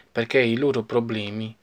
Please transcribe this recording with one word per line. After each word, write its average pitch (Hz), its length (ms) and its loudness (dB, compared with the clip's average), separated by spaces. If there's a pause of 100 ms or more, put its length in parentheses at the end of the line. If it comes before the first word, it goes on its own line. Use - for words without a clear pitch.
(120)
perché 117 280 2
i 117 160 4
loro 127 280 0
problemi 110 800 -4